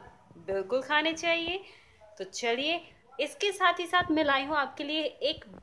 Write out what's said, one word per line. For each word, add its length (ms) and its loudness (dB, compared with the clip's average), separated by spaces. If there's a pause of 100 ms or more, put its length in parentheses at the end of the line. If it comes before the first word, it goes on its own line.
(380)
बिल्कुल 440 -2
खाने 320 2
चाहिए। 480 -2 (560)
तो 60 -8
चलिए, 560 -2 (380)
इसके 340 -2
साथ 280 4
ही 60 -4
साथ 240 2
मैं 140 4
लाई 200 2
हूँ 120 -2
आपके 280 -2
लिए 180 -2
एक 420 -4 (180)